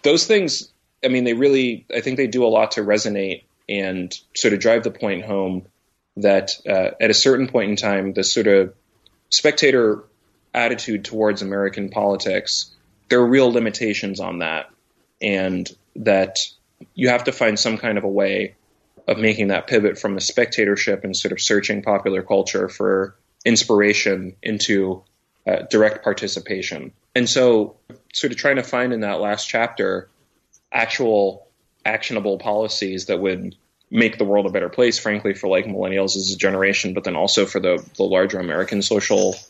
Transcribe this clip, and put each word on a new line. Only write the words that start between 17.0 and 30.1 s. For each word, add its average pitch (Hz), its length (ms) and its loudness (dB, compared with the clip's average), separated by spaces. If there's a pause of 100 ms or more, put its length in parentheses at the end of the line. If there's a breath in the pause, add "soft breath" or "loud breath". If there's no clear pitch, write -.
have 123 140 0
to 131 80 0
find 110 260 0
some 113 200 -2
kind 110 180 -2
of 98 80 -4
a 101 40 -2
way 98 460 -2 (540)
of 110 100 0
making 110 300 0
that 95 180 -2
pivot 104 320 2
from 98 180 -4
a 95 40 -6
spectatorship 101 840 0
and 95 120 -6
sort 98 160 -4
of - 80 -8
searching 101 420 0
popular 98 400 0
culture 98 460 0
for 95 480 -2 (280)
inspiration 104 1000 2
into, 98 600 -2 (440)
uh, 95 240 0
direct 107 340 4
participation. 95 880 -6 (220)
And 123 140 2
so 120 480 4 (380)
sort 127 180 -2
of 123 60 -10
trying 139 180 2
to 127 60 -2
find 123 300 -2
in 113 80 -2
that 101 200 -4
last 104 280 -4
chapter 95 600 -2 (600)